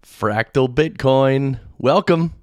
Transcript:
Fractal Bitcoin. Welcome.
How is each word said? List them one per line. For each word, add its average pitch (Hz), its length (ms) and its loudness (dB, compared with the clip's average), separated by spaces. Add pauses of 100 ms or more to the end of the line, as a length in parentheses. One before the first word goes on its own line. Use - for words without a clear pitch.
(140)
Fractal 113 600 -2
Bitcoin. 135 840 0 (200)
Welcome. 165 640 0